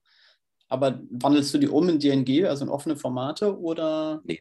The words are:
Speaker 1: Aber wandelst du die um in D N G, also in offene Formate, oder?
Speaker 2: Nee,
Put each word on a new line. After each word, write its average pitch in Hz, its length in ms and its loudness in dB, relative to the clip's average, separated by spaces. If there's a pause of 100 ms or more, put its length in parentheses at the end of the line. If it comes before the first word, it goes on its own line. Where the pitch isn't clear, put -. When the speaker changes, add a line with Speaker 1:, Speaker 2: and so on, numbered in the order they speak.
(680)
Speaker 1:
Aber 131 420 -2
wandelst 139 420 2
du 156 60 2
die 143 100 4
um 160 220 4
in 160 80 2
D 143 100 2
N 139 160 4
G, 143 220 2
also 143 180 -2
in - 60 -6
offene 143 260 -4
Formate, 139 600 -4
oder? 156 680 -4
Speaker 2:
Nee, - 160 -8